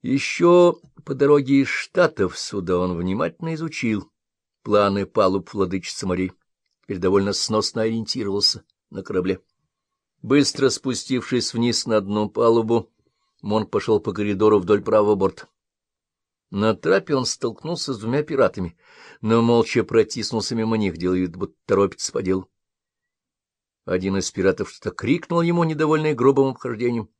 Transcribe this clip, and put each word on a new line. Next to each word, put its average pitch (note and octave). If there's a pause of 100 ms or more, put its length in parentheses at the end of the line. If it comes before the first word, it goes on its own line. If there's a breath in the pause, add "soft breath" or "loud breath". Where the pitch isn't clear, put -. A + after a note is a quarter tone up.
Ещё E3+ (260)
по C#3
дороге C#3
из B2
Штатов -
сюда F2+
он F2+
внимательно G#2+
изучил B2 (500)
планы G2+
палуб F#2+
Владычицы F#2+
морей. F#2 (500)
Теперь G2
довольно G2
сносно A2
ориентировался A2 (280)
на F#2+
корабле. F#2 (800)
Быстро C3+
спустившись B2
вниз A#2
на A2
одну G#2
палубу, A#2 (500)
Монк G#2
пошёл G#2+
по G#2
коридору G#2
вдоль F#2+
правого G#2+
борта. F#2+ (1000)
На G#2+
трапе F3
он B2
столкнулся C3+
с G#2
двумя B2
пиратами, G#2 (440 loud breath)
но A2+
молча A#2
протиснулся A2+
мимо A2+
них, F#2+
делая F2+
вид, F2
будто F2+ (100)
торопится G2
по -
делу. F#2+ (1400)
Один F#2
из -
пиратов F#2+
что-то -
крикнул E3+
ему, E3+
недовольный D#3
грубым C3+
обхождением. A#2+ (100)